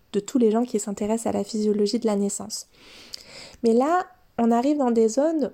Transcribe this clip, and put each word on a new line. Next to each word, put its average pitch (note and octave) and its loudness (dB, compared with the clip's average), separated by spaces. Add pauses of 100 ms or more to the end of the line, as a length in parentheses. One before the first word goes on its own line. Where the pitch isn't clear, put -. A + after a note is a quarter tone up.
(140)
de G3+ -2
tous - -2
les A3+ 4
gens A#3 2
qui A#3 -4
s'intéressent G#3+ -4
à G3+ -2
la G3+ -2
physiologie G#3+ 0
de A3 -2
la G#3 0
naissance. G3+ -6 (960)
Mais A3+ 4
là, D#4 2 (360)
on A#3 4
arrive C4+ 2
dans B3+ 2
des A3+ 4
zones C#4+ 0